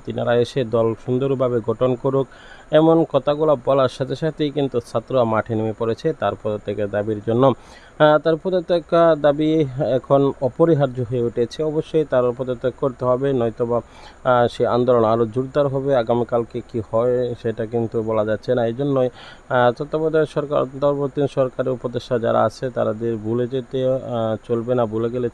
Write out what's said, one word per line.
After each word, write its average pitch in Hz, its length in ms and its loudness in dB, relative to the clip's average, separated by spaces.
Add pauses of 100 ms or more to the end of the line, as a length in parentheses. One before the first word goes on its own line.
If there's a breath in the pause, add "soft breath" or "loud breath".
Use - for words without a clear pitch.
তিনারা 120 300 0
এসে 120 280 0
দল 113 300 2 (120)
সুন্দরভাবে 127 600 0
গঠন 123 280 0
করুক, 135 320 -2 (440 loud breath)
এমন 160 420 6
কথাগুলো 147 520 2
বলার 135 240 2
সাথে 135 260 -6
সাথেই 151 340 -4
কিন্তু 139 300 -2
ছাত্ররা 123 440 -2
মাঠে 113 320 0
নেমে 110 180 -2
পড়েছে 113 400 -2
তার 101 180 -2 (120)
পদত্যাগের 104 460 -4
দাবির 104 380 -4
জন্য। 123 260 4 (460 loud breath)
আহ, 151 180 6
তার 160 260 2
পদত্যাগ 180 400 0 (380)
দাবি 156 440 2 (300)
এখন 139 360 2 (100)
অপরিহার্য 139 680 2
হয়ে 123 120 -2
উঠেছে। 120 420 -2
অবশ্যই 156 420 -2
তার 127 180 2 (140)
পদত্যাগ 127 420 -4
করতে 131 260 -2
হবে, 127 280 2
নয়তোবা, 117 440 0
আহ, - 680 0
সে 120 200 -2
আন্দোলন 120 380 4
আরও 117 200 2
জোরদার 131 420 -2
হবে। 135 280 0
আগামীকালকে 120 680 -2 (100)
কি 117 100 -4 (100)
হয় 120 500 0
সেটা 113 240 -4
কিন্তু 117 380 -2
বলা 110 220 0
যাচ্ছে 110 300 -2
না। 120 100 0
এই 117 80 -2
জন্যই, 131 360 0 (400 loud breath)
আহ, 123 220 4
তত্ত্বাবধায়ক 156 580 -2
সরকার, 143 320 -2
অন্তর্বর্তী 139 760 -2
সরকারের 131 360 -2
উপদেষ্টা 123 480 -4
যারা 117 240 2
আছে 120 260 -4
তাদের 113 480 -2
ভুলে 117 300 -2
যেতে, 127 380 -4
আহ, 117 500 -2 (120)
চলবে 117 280 -2
না, 120 100 2
ভুলে 113 240 -2
গেলে 120 240 -4